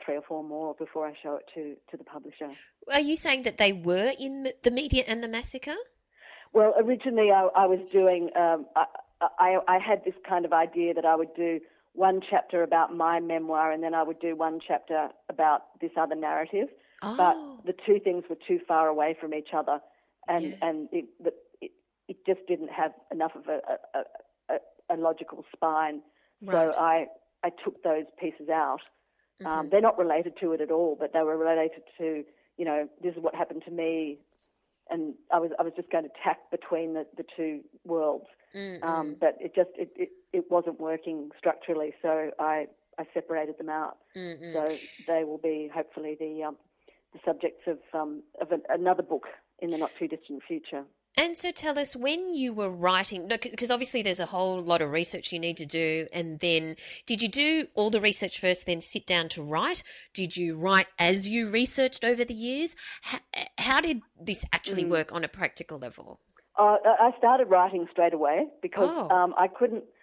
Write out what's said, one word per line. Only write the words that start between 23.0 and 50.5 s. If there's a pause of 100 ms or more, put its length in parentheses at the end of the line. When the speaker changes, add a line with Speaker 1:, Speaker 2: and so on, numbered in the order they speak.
Speaker 1:
enough
of
a,
a,
a,
a,
a
logical
spine. (420)
Speaker 2:
Right.
Speaker 1:
So
I, (360)
I (140)
took
those (140)
pieces
out. (600)
Um,
Speaker 2:
Mm-hmm.
Speaker 1:
they're
not
related
to
it
at
all,
but
they
were
related (160)
to, (340)
you
know, (140)
this
is
what
happened
to
me, (720)
and (180)
I
was,
I
was
just
going
to (120)
tack
between
the, (100)
the (120)
two (220)
worlds. (280)
Speaker 2:
Mm-mm.
Speaker 1:
Um,
but
it
just,
it,
it, (240)
it
wasn't
working
structurally, (100)
so
I, (320)
I
separated
them
out. (180)
Speaker 2:
Mm-mm.
Speaker 1:
So (320)
they
will
be
hopefully
the,
um, (560)
the
subjects
of, (140)
um, (160)
of
an,
another
book (340)
in
the
not
too
distant
future. (340)